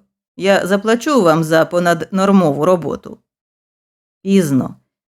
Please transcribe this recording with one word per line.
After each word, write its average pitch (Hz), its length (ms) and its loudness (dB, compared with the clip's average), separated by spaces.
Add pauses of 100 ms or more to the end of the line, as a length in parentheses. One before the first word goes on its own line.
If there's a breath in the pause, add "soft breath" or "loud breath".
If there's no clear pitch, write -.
(360)
Я 185 300 0
заплачу 226 560 0
вам 165 220 2
за 160 200 2
понаднормову 175 1000 0
роботу». 170 540 -4 (1040)
Пізно. 175 540 0 (400)